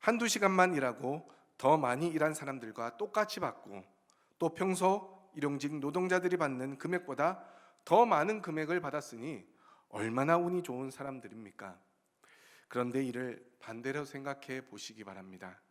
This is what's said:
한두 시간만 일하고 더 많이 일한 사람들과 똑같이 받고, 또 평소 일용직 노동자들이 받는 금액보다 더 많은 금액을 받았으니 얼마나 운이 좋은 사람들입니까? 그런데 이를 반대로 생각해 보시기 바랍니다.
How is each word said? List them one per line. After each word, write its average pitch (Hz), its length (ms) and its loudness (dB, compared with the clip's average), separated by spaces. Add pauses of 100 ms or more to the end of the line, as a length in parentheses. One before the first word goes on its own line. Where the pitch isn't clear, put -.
한두 233 260 2
시간만 190 480 6
일하고 135 560 -2 (280)
더 143 180 8
많이 143 320 2
일한 156 260 2
사람들과 120 600 -8
똑같이 208 420 -2
받고, 101 460 -8 (560)
또 165 120 2
평소 185 840 0
일용직 143 400 -2
노동자들이 180 600 2
받는 135 420 -2
금액보다 170 680 -2 (400)
더 208 200 8
많은 202 380 2
금액을 160 380 -2
받았으니 139 680 -8 (440)
얼마나 123 480 2
운이 175 260 0
좋은 131 260 -6
사람들입니까? 110 880 -12 (880)
그런데 123 380 -2
이를 123 440 -6 (120)
반대로 131 440 -6
생각해 139 600 -10
보시기 110 380 -14
바랍니다. 95 560 -16 (100)